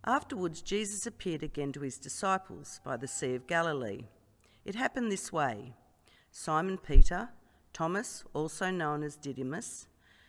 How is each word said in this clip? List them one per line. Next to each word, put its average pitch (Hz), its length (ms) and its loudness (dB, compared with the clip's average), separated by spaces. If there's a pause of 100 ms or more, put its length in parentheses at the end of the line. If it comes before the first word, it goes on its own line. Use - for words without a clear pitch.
Afterwards, 208 580 -2
Jesus 202 420 -2
appeared 180 380 -6
again 143 300 -4
to 143 80 -8
his 135 180 -6
disciples - 840 -4
by 131 120 -4
the 131 120 -8
Sea 127 260 -2
of 123 140 -8
Galilee. 143 560 0 (600)
It 196 120 -6
happened 247 340 -2
this - 220 -6
way. 123 420 -2 (560)
Simon 180 480 -2
Peter, 196 520 10 (420)
Thomas, 180 500 -4 (100)
also 160 380 -4
known 151 320 -2
as 147 140 -8
Didymus, 135 720 -8 (400)